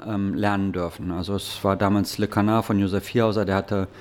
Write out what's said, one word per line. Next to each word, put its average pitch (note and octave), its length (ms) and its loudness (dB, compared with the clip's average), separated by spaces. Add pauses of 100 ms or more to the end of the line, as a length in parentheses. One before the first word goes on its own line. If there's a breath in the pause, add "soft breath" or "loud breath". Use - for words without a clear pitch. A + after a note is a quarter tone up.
ähm, G2+ 280 -2
lernen G2 380 0
dürfen. F2 400 -4
Also F2+ 220 -4
es - 280 -6
war G2 140 4
damals G2+ 400 2
Le G#2 100 0
Canard G#2+ 380 2
von G#2 140 0
Josef G2 260 0
Vierhauser, A2 400 2
der G2 120 2
hatte G2 320 0 (120)